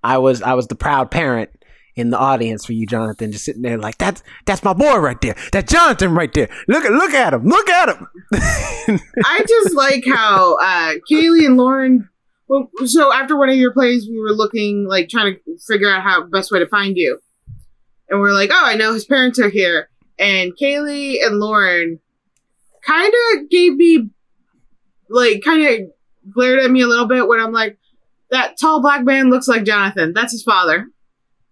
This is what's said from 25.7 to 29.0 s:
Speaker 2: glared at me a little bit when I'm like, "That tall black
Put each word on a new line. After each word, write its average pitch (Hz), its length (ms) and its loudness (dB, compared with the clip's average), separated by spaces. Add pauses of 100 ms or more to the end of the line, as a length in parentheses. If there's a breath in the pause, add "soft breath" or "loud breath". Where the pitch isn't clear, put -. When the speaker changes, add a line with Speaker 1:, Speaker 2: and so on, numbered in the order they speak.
Speaker 2:
glared 254 300 2
at 254 100 0
me 254 120 4
a 240 40 2
little 240 200 0
bit 247 200 0
when 226 140 2
I'm 226 120 -4
like, 220 260 -4 (520)
"That 254 280 -4
tall 311 240 0
black 285 200 0